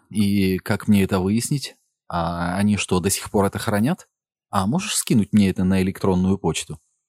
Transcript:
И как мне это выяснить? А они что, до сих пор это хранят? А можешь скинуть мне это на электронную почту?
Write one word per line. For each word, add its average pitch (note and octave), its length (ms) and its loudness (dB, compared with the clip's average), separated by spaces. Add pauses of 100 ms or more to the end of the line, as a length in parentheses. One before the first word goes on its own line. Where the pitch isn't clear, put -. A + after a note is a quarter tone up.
(100)
И G2 480 2
как - 300 -4
мне G2+ 160 4
это F#2+ 160 0
выяснить? A2+ 560 -2 (320)
А E2+ 480 -4
они G#2 200 2
что, F#2+ 240 -2
до F#2 100 -2
сих - 200 -6
пор G2 160 2
это - 120 -4
хранят? A2 500 -2 (420)
А G2 160 0
можешь F#3+ 280 -2
скинуть A2 380 0
мне G2+ 180 6
это F#2 140 -2
на F#2+ 180 2
электронную F#2+ 540 0
почту? E2 420 -4 (300)